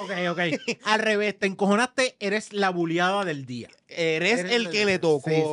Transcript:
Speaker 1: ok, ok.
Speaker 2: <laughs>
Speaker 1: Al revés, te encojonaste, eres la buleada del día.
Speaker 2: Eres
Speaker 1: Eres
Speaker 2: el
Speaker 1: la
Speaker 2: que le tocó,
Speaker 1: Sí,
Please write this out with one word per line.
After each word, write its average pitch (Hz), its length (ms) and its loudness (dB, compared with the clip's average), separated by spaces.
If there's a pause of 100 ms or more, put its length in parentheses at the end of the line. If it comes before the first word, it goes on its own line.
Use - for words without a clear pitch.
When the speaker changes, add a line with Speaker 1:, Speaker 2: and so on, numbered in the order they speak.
Speaker 1:
ok, - 100 -8 (220)
ok. 170 80 -4
Speaker 2:
<laughs> - 440 -2
Speaker 1:
Al 214 140 4
revés, 208 400 0
te 202 80 0
encojonaste, 208 720 0
eres 208 340 -4
la 196 180 0
buleada 180 540 0
del 143 220 -6
día. 123 220 -12 (180)
Speaker 2:
Eres 170 540 0
Speaker 1:
Eres 185 120 -4
Speaker 2:
el 233 120 2
Speaker 1:
la 170 60 -6
Speaker 2:
que 208 140 0
le 190 140 2
tocó, 156 320 2
Speaker 1:
Sí, 156 120 4 (100)